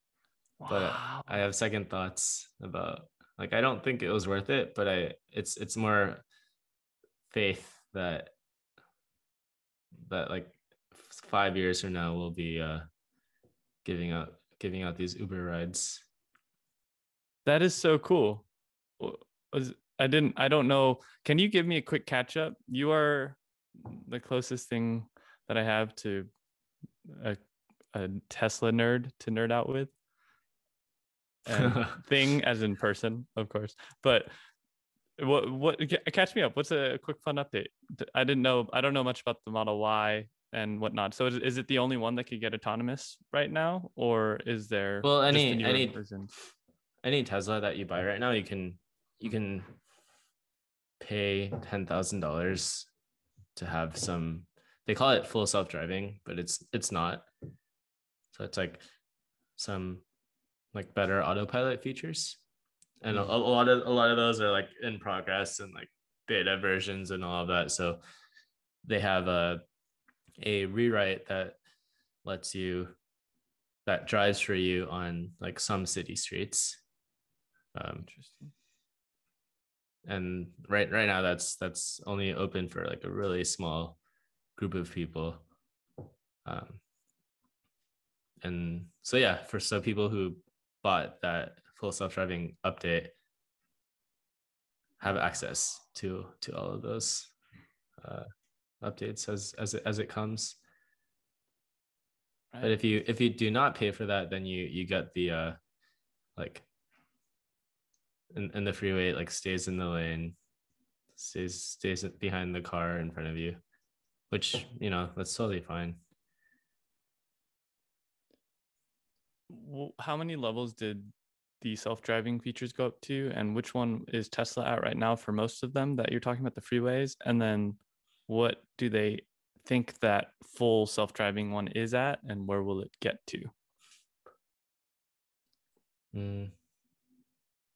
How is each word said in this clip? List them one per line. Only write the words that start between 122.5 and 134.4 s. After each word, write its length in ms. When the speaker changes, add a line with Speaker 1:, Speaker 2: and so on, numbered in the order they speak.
Speaker 2:
go 140
up 160
to, 320
and 200
which 200
one 340
is 200
Tesla 380
at 160
right 140
now 200
for 160
most 300
of 100
them 240
that 140
you're 100
talking 240
about, 100
the 60
freeways? 640
And 160
then 340
what 360
do 100
they 320
think 340
that 280
full 300
self-driving 640
one 160
is 260
at, 320
and 220
where 140
will 180
it 100
get 280
to? 140